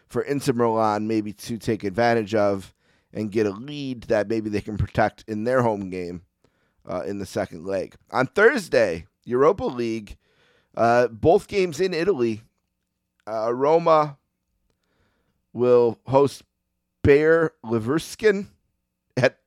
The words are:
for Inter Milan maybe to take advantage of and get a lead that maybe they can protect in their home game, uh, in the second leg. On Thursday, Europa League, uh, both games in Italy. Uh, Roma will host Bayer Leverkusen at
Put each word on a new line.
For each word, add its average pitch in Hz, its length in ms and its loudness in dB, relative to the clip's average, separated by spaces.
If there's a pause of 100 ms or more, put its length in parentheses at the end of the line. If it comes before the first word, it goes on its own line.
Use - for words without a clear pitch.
for - 160 -4
Inter 139 300 -2
Milan 110 540 0
maybe 107 240 -2
to 117 260 -10
take 107 260 -4
advantage 110 520 0
of 101 380 0 (400)
and 110 180 -6
get 107 140 0
a 101 60 0
lead 131 520 -10
that 104 240 0
maybe 110 220 -4
they 104 100 -2
can 107 160 -8
protect 104 520 -2
in 107 160 -6
their 127 180 2
home 101 280 -2
game, 90 340 -10 (640)
uh, 90 140 -6
in 98 180 -8
the 95 80 -8
second 90 380 -8
leg. 95 300 -6 (140)
On 127 160 0
Thursday, 139 800 0 (200)
Europa 147 400 2
League, 117 520 -6 (580)
uh, 117 320 2
both 143 400 2
games 180 320 -2
in 185 140 -2
Italy. 131 480 -2 (840)
Uh, 113 260 -4
Roma 151 640 2 (1400)
will 120 540 4
host 135 340 2 (640)
Bayer 156 500 4 (100)
Leverkusen 151 840 -2 (680)
at 123 320 2